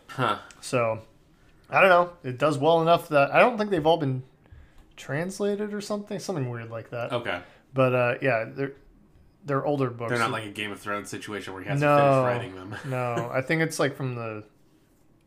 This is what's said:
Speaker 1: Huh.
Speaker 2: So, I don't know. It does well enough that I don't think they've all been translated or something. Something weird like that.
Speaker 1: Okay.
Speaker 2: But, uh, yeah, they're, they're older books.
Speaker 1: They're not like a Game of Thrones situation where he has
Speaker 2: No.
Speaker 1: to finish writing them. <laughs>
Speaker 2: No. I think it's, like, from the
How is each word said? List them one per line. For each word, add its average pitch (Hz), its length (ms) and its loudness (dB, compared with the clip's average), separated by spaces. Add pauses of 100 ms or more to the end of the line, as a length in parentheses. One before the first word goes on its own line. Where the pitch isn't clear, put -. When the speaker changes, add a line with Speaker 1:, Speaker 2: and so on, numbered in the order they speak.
Speaker 1:
Huh. 110 320 0 (200)
Speaker 2:
So, 113 420 -2 (680)
I 143 100 2
don't 190 100 8
know. 175 200 6 (140)
It 127 120 -6
does 143 220 2
well 160 240 4
enough 165 280 4
that 139 220 4
I 143 60 6
don't 226 180 6
think 208 140 -2
they've 160 160 0
all 165 120 6
been 131 260 -2 (720)
translated 202 760 -4
or 208 80 -6
something. 208 380 -8
Something 143 320 -4
weird 117 200 -10
like 113 200 -12
that. 120 220 -6
Speaker 1:
Okay. 110 280 -4 (320)
Speaker 2:
But, 131 220 4
uh, 123 260 2
yeah, 117 240 0
they're, 135 280 -6 (720)
they're 143 200 -2
older 143 260 0
books. 117 200 -8
Speaker 1:
They're 120 80 0
not 110 140 0
like 110 140 -6
a 101 40 -12
Game 104 220 -6
of 95 80 -10
Thrones 101 280 -6
situation 98 460 -10
where 95 80 -12
he - 60 -8
has 143 120 0
Speaker 2:
No. 147 160 4
Speaker 1:
to 143 60 6
finish 135 220 4
writing 120 320 -2
them. 107 180 -12 (100)
<laughs> 139 60 -8
Speaker 2:
No. 120 420 -4
I 127 80 -2
think 160 220 0
it's, 160 160 -2
like, 139 180 -2
from 131 200 -6
the 110 260 -8 (840)